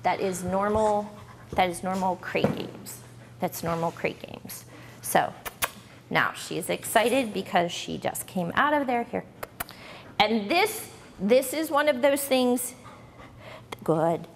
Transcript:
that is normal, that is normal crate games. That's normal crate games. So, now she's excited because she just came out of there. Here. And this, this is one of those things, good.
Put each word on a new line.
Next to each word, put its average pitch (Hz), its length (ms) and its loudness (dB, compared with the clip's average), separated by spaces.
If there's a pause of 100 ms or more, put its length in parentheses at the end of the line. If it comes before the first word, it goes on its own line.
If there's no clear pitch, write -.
that 185 180 0
is 180 240 -2
normal, 208 680 2 (380)
that 185 180 2
is 175 140 -6
normal 185 320 0
crate - 400 0
games. - 460 -10 (400)
That's - 220 -4
normal 165 280 -2
crate - 300 -6
games. - 420 -14 (380)
So, - 320 0 (760)
now 131 220 4
she's - 380 -6
excited 220 640 2
because 175 400 2
she - 240 -6
just - 300 -4
came 170 280 -4
out 294 180 4
of 285 140 2
there. 240 160 0
Here. - 220 -6 (920)
And 208 300 2
this, 370 400 2 (300)
this 254 340 4
is 311 160 -2
one 294 200 4
of 247 120 0
those 285 220 4
things, 254 500 2 (1120)
good. 165 420 2 (100)